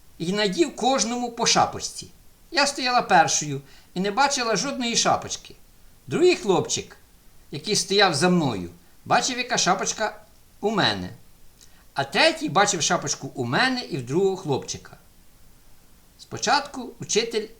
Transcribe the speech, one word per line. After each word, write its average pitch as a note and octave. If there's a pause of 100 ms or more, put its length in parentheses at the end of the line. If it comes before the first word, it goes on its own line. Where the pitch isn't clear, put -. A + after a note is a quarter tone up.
(180)
і E3+
надів G#3+
кожному A#3+
по -
шапочці. - (400)
Я C#4+
стояла B3+
першою D3 (340)
і F3+
не G3+
бачила C4
жодної A#3+
шапочки. - (520)
Другий D4+
хлопчик, - (540)
який F3+
стояв G3
за F3+
мною, B2 (360)
бачив, A#3+
яка A#3+
шапочка G#3+ (400)
у G#3
мене. G#2+ (840)
А C#3
третій D#4
бачив F#3
шапочку D3+
у B2+
мене B3
і -
в B2
другого F#3
хлопчика. - (1200)
Спочатку B3+
учитель A3 (120)